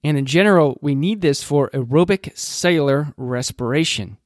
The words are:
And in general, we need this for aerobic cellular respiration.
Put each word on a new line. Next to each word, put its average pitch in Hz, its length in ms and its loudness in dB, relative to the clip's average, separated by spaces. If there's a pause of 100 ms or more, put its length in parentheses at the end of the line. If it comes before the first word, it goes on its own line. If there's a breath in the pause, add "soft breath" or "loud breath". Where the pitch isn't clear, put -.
And 151 120 0
in 139 100 -4
general, 165 540 4
we 143 140 -2
need 190 260 -2
this 147 220 0
for 143 280 0
aerobic 151 640 0
cellular 147 800 0
respiration. 123 1080 -4